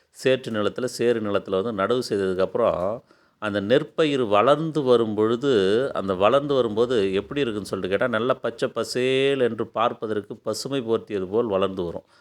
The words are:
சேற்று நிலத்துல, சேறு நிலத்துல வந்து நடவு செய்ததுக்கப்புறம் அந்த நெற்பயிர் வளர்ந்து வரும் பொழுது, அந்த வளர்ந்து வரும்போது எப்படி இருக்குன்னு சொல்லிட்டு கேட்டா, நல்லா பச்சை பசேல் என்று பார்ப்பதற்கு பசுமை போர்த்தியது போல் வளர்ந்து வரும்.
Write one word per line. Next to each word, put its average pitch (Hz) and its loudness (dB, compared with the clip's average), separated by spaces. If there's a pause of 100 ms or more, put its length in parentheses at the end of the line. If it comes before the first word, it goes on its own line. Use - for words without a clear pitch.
சேற்று 131 -2
நிலத்துல, 107 -2
சேறு 120 0
நிலத்துல 101 -2
வந்து 98 -2
நடவு 107 0
செய்ததுக்கப்புறம் 95 0 (380)
அந்த 104 -2
நெற்பயிர் 139 2
வளர்ந்து 143 2
வரும் 120 4
பொழுது, 117 2
அந்த 98 -2
வளர்ந்து 131 2
வரும்போது 117 2
எப்படி 101 -2
இருக்குன்னு 104 -4
சொல்லிட்டு 95 -2
கேட்டா, 117 0
நல்லா 123 0
பச்சை 123 -4
பசேல் 131 0
என்று 113 0
பார்ப்பதற்கு 110 -4
பசுமை 131 -6
போர்த்தியது 107 -2
போல் 113 0
வளர்ந்து 95 -2
வரும். 85 -8 (180)